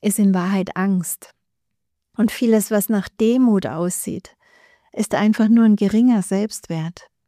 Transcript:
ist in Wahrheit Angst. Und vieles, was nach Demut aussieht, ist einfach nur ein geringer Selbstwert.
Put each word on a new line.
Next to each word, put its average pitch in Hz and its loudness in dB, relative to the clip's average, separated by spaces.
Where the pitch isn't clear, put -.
ist 208 -2
in 196 4
Wahrheit 185 -2
Angst. 185 -4
Und 208 2
vieles, 220 0
was 208 -2
nach 208 -2
Demut 226 2
aussieht, - -8
ist - -4
einfach 214 0
nur 226 4
ein 214 6
geringer 220 2
Selbstwert. 170 -6